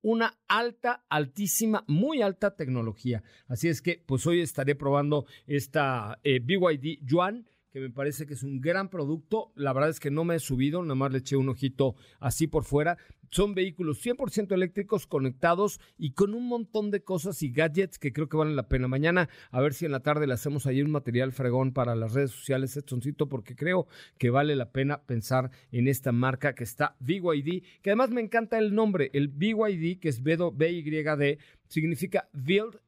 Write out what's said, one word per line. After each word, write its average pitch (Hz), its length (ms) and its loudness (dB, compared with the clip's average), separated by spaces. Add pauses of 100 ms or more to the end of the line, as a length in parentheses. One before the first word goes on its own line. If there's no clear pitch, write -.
una 226 360 2 (100)
alta, 240 600 0
altísima, 190 800 0
muy 240 320 2
alta 202 340 0
tecnología. 120 680 -4 (240)
Así 131 220 -2
es 160 120 0
que, - 240 -4
pues 131 220 -2
hoy 175 140 4
estaré 143 340 -2
probando 143 500 0 (220)
esta, 135 800 -2
eh, 131 180 4
B 165 160 2 (160)
Y - 20 -2
D 147 260 -6
Yuan, 180 440 0 (240)
que 135 100 -12
me 135 80 -8
parece 143 380 -4
que 143 80 -10
es 127 80 -10
un 135 180 -6
gran 180 300 -2
producto. 165 640 -4
La 139 180 -2
verdad 139 160 4
es 156 100 -2
que 139 120 -4
no 156 140 0
me 170 100 2
he 160 60 0
subido, 139 420 0
nada 151 120 -4
más 131 160 0
le 131 80 -2
eché 135 180 -2
un 135 120 2
ojito 131 460 0 (260)
así 147 260 0
por 147 180 0
fuera. 151 340 0 (320)
Son 202 240 0
vehículos 180 440 -2
cien 240 160 -2
por 262 160 -4
ciento 196 240 -2
eléctricos, 185 520 -2
conectados 170 760 0 (160)
y 135 160 -4
con 202 220 2
un 247 140 -4
montón 220 420 -2
de 202 120 -2
cosas 185 400 -4
y 139 80 -2
gadgets 160 480 0
que 139 140 -4
creo 147 160 -4
que 156 80 -4
valen 156 200 2
la 127 120 -4
pena. 127 200 2
Mañana, 156 420 2 (200)
a 127 120 0
ver 147 100 2
si 170 140 -6
en 147 60 -2
la 135 80 -2
tarde 151 260 0
le 131 80 0
hacemos 139 320 -4
ahí 135 160 2
un 147 80 2
material 131 420 0
fregón 131 400 0
para 123 220 0
las 113 180 -2
redes 135 200 0
sociales, 135 440 -2
Edsoncito, 139 540 -4
porque 123 260 -10
creo 175 300 0 (320)
que 123 100 2
vale 143 260 4
la 123 160 -2
pena 139 340 -2
pensar 127 460 -2 (200)
en 123 180 2
esta 135 240 0
marca 127 420 0
que 120 100 -8
está - 360 -2
B 170 220 -2 (120)
Y 143 60 0
D, 175 220 -4 (180)
que - 80 -2
además 220 220 4
me 240 100 0
encanta 226 380 0
el 214 160 2
nombre, 208 400 2
el 143 140 2
B 165 260 0 (160)
Y 190 80 -2
D, 170 200 -2
que 160 120 0
es 120 120 -4
B 156 140 2
do-, 170 160 0
B 160 180 2
Y 175 120 -4
D, 147 560 0 (300)
significa 165 680 -2
Build 185 540 0